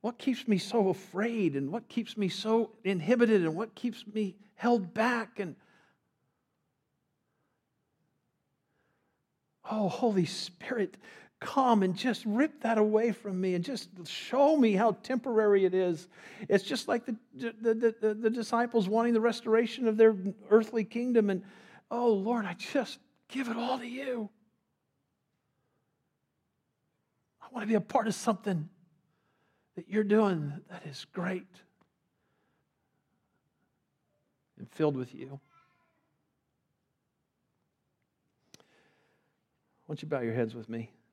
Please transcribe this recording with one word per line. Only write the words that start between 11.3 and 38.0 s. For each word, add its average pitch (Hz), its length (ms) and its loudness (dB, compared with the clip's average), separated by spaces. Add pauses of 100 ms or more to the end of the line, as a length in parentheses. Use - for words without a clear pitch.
come 240 460 2
and 185 120 0
just 240 300 -4
rip 240 360 -2
that 226 160 0
away 214 340 4
from 190 280 -6
me 185 140 0
and 175 100 -2
just 269 240 -8 (180)
show 285 500 2
me 233 160 6
how 208 200 4 (100)
temporary 214 600 2
it 180 80 4
is. 180 360 0 (400)
It's 196 160 4
just - 240 -6
like 240 180 -2
the, 226 100 -6 (180)
the, 233 260 -8
the, 226 400 2
the, 214 140 0
the 220 160 0
disciples 233 580 0
wanting 233 260 2
the 220 60 4
restoration 226 680 0
of 220 100 2
their 220 200 6 (340)
earthly 220 340 4
kingdom. 233 460 0
And, 185 120 -2 (500)
oh, 240 200 2
Lord, 214 320 -2
I 180 100 -8
just - 440 -6 (300)
give 254 200 -8
it 226 80 -4
all 247 220 -4
to 240 80 -10
you. 247 420 -8 (3000)
I - 120 -20
want 240 100 -8
to 208 60 -4
be 226 60 2
a 208 60 4
part 226 280 0
of 202 60 -2
something 180 540 -2 (1080)
that 170 140 -16
you're 208 160 -2
doing 196 480 2 (180)
that - 160 -18
is 139 280 -14
great 180 340 -6 (3000)
and - 120 -16
filled 151 260 -2
with 127 180 -8
you. 139 260 -14 (4000)